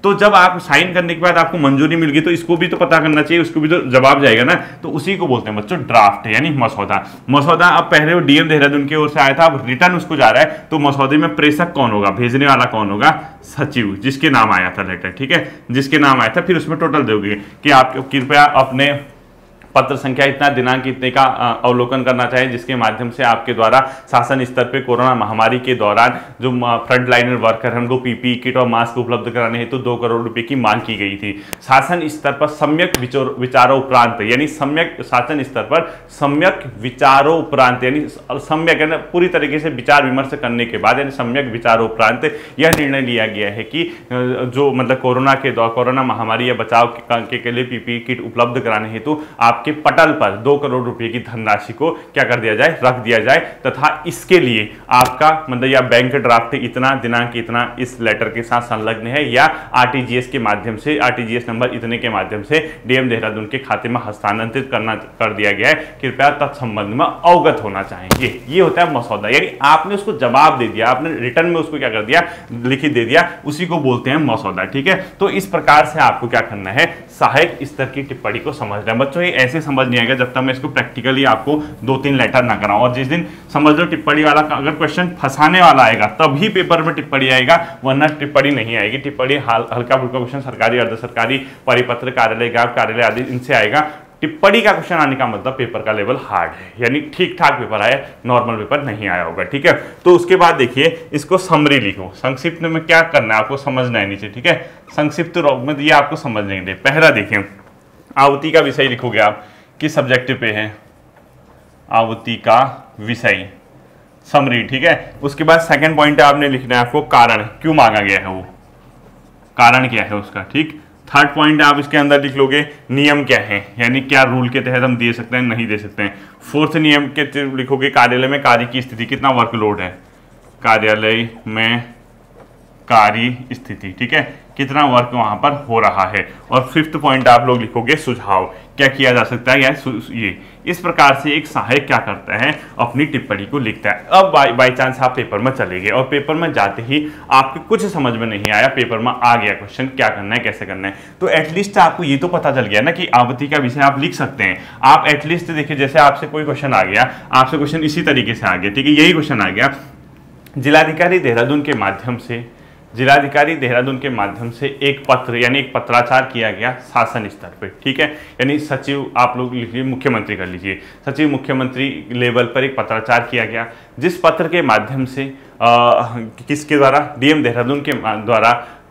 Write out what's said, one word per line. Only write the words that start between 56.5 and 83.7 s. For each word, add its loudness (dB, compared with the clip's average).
इतना, -2
दिनांक -2
इतना -4
इस -8
लेटर 0
के -8
साथ 0
संलग्न -6
है -2
या 6
आरटीजीएस 0
के -6
माध्यम -2
से, -4
आरटीजीएस -2
नंबर -4
इतने -6
के -4
माध्यम -4
से -4
डीएम 2
देहरादून -4
के -8
खाते -4
में -2
हस्तांतरित -4
करना, -2
कर -6
दिया 0
गया 0
है, 4
कृपया -2
तत्संबंध -6
में -2
अवगत 2
होना -6
चाहेंगे। -4
ये 0
होता 2
है -4
मसौदा, -4
यानी 0
आपने 2
उसको -6
जवाब 4
दे -2
दिया, 0
आपने -2
रिटर्न -2
में 0
उसको -6
क्या -2
कर -4
दिया, 2
लिखित -2
दे 2
दिया, 2
उसी -6
को -2
बोलते 0
हैं 0
मसौदा। -2
ठीक -4
है, 0
तो 0
इस -4
प्रकार 4
से -4
आपको 2
क्या 2
करना -8
है, -2
सहायक 0
स्तर -6
की -8
टिप्पणी -6
को -8
समझना -6
है। 0
बच्चों, -2
ये 0
ऐसे 0
समझ 0
नहीं 0
आएगा 2
जब -2
तक -4
मैं -2
इसको -6
practically -2
आपको 0
दो 0
तीन -2
letter 2
ना 0
कराऊं। 0
और 2
जिस -4
दिन -4
समझ 4